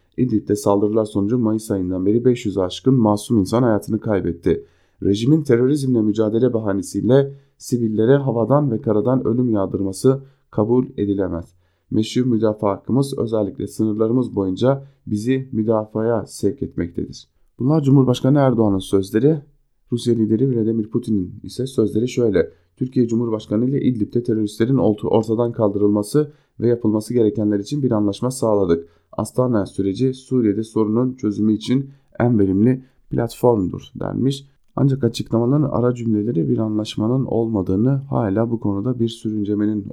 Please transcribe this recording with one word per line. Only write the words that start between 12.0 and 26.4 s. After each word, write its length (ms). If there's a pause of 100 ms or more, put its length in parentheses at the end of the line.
müdafaa 440
hakkımız 480
özellikle 480
sınırlarımız 680
boyunca 520 (200)
bizi 460
müdafaya 760
sevk 360
etmektedir. 680 (300)
Bunlar 240
Cumhurbaşkanı 560
Erdoğan'ın 400
sözleri. 640 (520)
Rusya 220
lideri 360
Vladimir 400
Putin'in 520
ise 240
sözleri 420
şöyle. 420 (260)
"Türkiye 320
Cumhurbaşkanı 560
ile 180
İdlib'de 400
teröristlerin 540 (260)
ortadan 500
kaldırılması 800 (280)